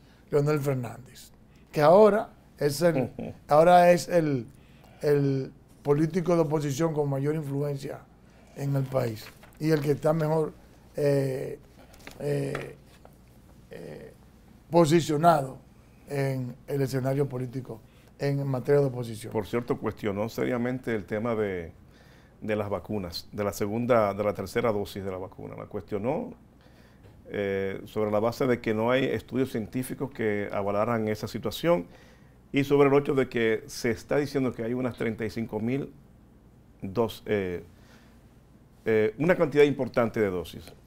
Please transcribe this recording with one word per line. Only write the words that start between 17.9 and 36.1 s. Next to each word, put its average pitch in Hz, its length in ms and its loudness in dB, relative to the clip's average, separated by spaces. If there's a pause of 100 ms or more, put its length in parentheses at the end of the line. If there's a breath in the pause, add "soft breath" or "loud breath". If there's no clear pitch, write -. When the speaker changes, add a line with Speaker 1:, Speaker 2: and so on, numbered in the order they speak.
Speaker 1:
en 139 300 -2
materia 135 320 2
de 143 60 4
oposición. 117 440 -8
Speaker 2:
Por 110 160 -2
cierto, 123 300 -2
cuestionó 107 540 -4
seriamente 127 640 -4
el 104 100 -4
tema 113 300 -4
de, 95 380 -4 (680 soft breath)
de 107 160 -4
las 101 140 -4
vacunas, 95 600 -6
de 104 140 -4
la 101 80 -2
segunda, 110 600 0
de 101 100 -2
la 101 80 2
tercera 110 400 -2
dosis 101 320 -6
de 98 60 -8
la 92 80 -8
vacuna. 104 360 -14
La 107 120 -14
cuestionó, 110 640 -6 (960 soft breath)
eh, 98 560 -4
sobre 107 260 -4
la 104 100 2
base 117 260 0
de 120 140 2
que 117 120 -2
no 110 180 0
hay 135 140 2
estudios 127 460 -4
científicos 127 640 -6
que 104 400 -2
avalaran 104 560 -2
esa 107 200 -4
situación 165 580 -2 (680 soft breath)
y 139 120 2
sobre 143 240 6
el 139 60 4
hecho 143 200 2
de 131 140 0
que 113 380 -2
se - 240 -4
está 113 260 -2
diciendo 139 380 -2
que - 80 -8
hay 117 120 -4
unas 123 220 -4
treinta 117 280 -4
y 107 60 -6
cinco 110 300 -6
mil 123 320 -4 (880)